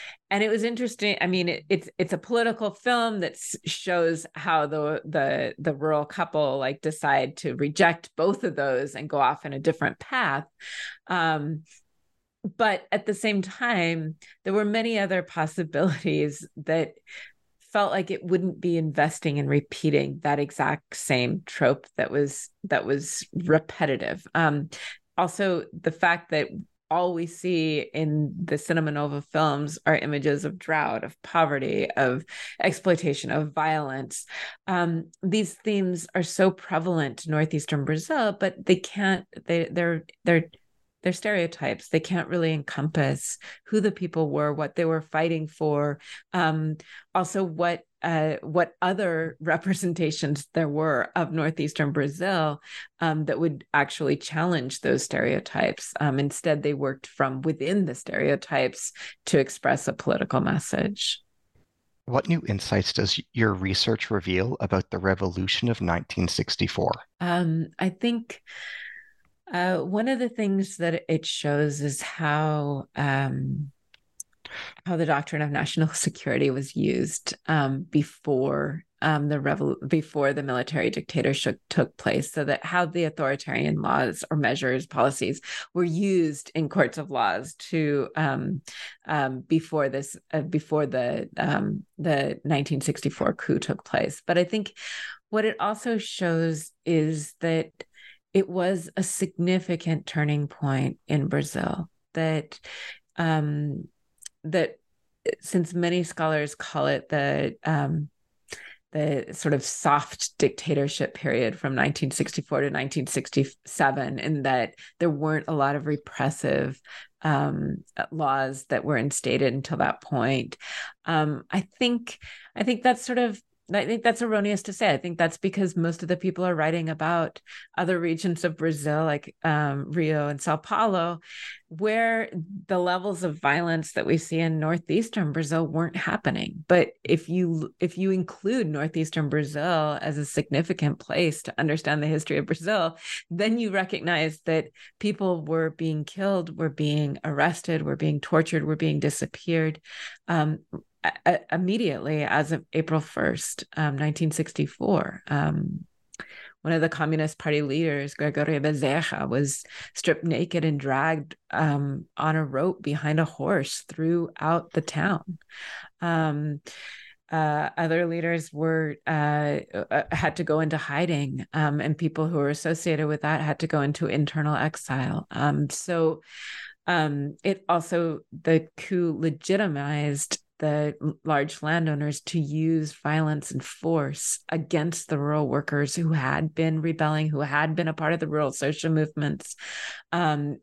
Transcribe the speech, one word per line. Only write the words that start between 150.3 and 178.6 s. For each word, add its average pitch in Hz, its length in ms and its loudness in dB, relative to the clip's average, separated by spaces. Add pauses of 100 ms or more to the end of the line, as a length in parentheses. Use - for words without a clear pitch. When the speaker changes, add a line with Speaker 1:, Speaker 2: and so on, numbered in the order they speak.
Speaker 1:
a-, - 80 2 (140)
a-, - 300 2
immediately 170 680 0
as 151 300 2
of - 180 -4
April 160 300 2
first, - 640 -4 (100)
um, 151 220 0
nineteen 151 340 0
sixty-four. - 960 0
Um, 151 580 0 (800)
one 160 100 0
of 160 80 2
the 160 80 2
Communist 156 480 0
Party 151 240 0
leaders, 143 540 0
Gregorio 147 440 0
Bezerra, 147 680 0
was 135 340 0 (300)
stripped - 300 0
naked 165 420 0
and 147 140 2
dragged, 143 560 0 (160)
um, 143 540 0 (120)
on 156 180 2
a 160 80 2
rope 139 380 -2
behind 151 380 0
a 160 60 4
horse 170 640 -2
throughout 165 840 0
the 160 80 2
town. 165 560 -2 (640)
Um, 151 600 0 (680)
uh, 151 460 2
other 165 300 2
leaders 165 440 -2
were, 160 540 0
uh, 147 540 2 (320)
uh, 139 200 4
had 156 260 0
to 175 60 -4
go 156 160 2
into 156 180 0
hiding, 143 760 -2
um, 151 260 2
and 147 180 0
people 160 300 0
who 170 100 0
were 143 120 2
associated 156 580 0
with 151 140 -2
that 151 180 2
had 151 200 0
to 160 80 0
go 151 140 2
into 147 260 0
internal 151 480 0
exile. - 720 -2
Um, 147 400 0
so, 165 520 0 (640)
um, 147 560 0
it 190 260 0
also, 170 520 2 (200)
the 160 340 4